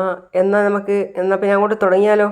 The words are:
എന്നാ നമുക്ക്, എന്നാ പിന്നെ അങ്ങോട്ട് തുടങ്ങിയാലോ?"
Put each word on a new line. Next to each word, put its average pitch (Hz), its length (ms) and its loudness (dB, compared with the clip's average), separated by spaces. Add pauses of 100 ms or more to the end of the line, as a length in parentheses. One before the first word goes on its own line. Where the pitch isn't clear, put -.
(360)
എന്നാ 196 300 2
നമുക്ക്, 202 320 -2 (180)
എന്നാ 190 200 -2
പിന്നെ 202 200 0
അങ്ങോട്ട് 208 260 0
തുടങ്ങിയാലോ?" 208 500 2